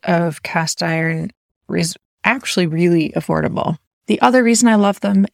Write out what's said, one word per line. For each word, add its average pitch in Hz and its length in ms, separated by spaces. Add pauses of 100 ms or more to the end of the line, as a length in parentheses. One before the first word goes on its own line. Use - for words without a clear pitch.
of 170 380
cast - 380
iron 165 500 (380)
is 170 260 (280)
actually 208 440
really 165 500
affordable. 160 600 (340)
The - 100
other 254 220
reason 233 240
I 220 80
love 202 240
them 196 340